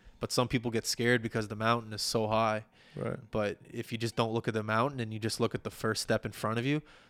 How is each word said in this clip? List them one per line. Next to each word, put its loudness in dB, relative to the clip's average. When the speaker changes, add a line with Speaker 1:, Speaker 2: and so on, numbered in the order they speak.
Speaker 1:
But -4
some 4
people 0
get 0
scared 4
because -2
the -8
mountain 0
is -6
so 2
high. 2
Speaker 2:
Right. -4
Speaker 1:
But 0
if -8
you -4
just -4
don't 2
look 0
at 0
the 0
mountain 2
and -4
you -4
just -2
look 2
at -4
the -4
first -2
step 0
in -6
front -2
of -2
you, 2